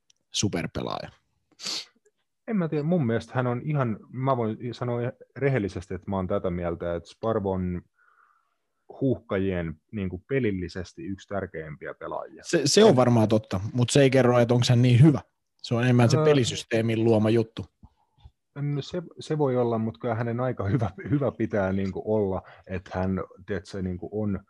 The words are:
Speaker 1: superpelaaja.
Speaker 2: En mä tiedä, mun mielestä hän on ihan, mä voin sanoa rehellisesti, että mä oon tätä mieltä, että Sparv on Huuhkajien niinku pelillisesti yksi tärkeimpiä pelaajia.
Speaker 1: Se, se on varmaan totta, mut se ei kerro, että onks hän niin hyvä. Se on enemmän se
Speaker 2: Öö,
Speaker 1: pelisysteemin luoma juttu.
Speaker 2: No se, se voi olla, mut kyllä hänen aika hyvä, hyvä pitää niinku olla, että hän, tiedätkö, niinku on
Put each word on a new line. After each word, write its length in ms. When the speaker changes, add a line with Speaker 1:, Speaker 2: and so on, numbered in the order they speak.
Speaker 1:
superpelaaja. 760
Speaker 2:
En 100
mä 120
tiedä, 140
mun 220
mielestä 300
hän 120
on 180
ihan, 340
mä 260
voin 200
sanoa 260
rehellisesti, 580
että 180
mä 40
oon 120
tätä 220
mieltä, 460
että 140
Sparv 360
on 360
Huuhkajien 760
niinku 380
pelillisesti 760
yksi 240
tärkeimpiä 640
pelaajia. 520
Speaker 1:
Se, 200
se 180
on 120
varmaan 320
totta, 320
mut 160
se 120
ei 80
kerro, 300
että 140
onks 160
hän 120
niin 220
hyvä. 160
Se 120
on 80
enemmän 260
se 80
Speaker 2:
Öö, 80
Speaker 1:
pelisysteemin 800
luoma 260
juttu. 360
Speaker 2:
No 260
se, 200
se 180
voi 200
olla, 200
mut 200
kyllä 180
hänen 240
aika 280
hyvä, 220
hyvä 220
pitää 420
niinku 420
olla, 260
että 260
hän, 280
tiedätkö, 360
niinku 300
on 280